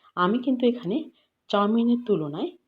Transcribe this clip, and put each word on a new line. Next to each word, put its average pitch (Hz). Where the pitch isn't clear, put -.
আমি 180
কিন্তু 254
এখানে 214
চাউমিনের 233
তুলনায় 175